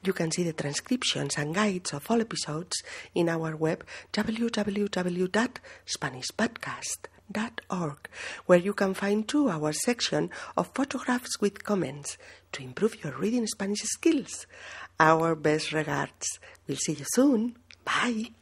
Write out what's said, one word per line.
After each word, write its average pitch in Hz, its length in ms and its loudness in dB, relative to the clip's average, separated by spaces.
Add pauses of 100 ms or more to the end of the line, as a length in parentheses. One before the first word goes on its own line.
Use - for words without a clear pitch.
You 190 120 0
can 160 180 0
see 180 100 -2
the 165 100 0
transcriptions 143 840 -2
and 147 160 -2
guides 196 380 0
of 143 180 -6
all 233 100 6
episodes 170 540 -4 (400)
in 175 140 4
our 160 260 -2
web, 160 320 0 (240)
W 226 400 0
W 202 380 0
W 180 400 0
dot 220 320 0 (260)
spanish 131 400 -6 (100)
podcast - 720 -4 (240)
dot 220 300 -4 (100)
org, 170 380 -4 (380)
where 180 120 10
you 196 160 0
can 190 200 2
find, 208 340 0
too, 285 200 4
our 151 240 0
section 175 560 0 (280)
of - 180 0
photographs - 680 -2
with 202 220 0
comments 147 560 -2 (320)
to 135 140 -10
improve 175 400 -2
your 135 120 -6
reading 220 300 0
Spanish 202 360 -4
skills. - 680 0 (500)
Our 160 380 6
best 151 360 2
regards. 147 680 -2 (260)
We'll 139 100 -2
see - 160 -2
you 139 220 -6
soon. 240 420 4 (280)
Bye. 233 580 0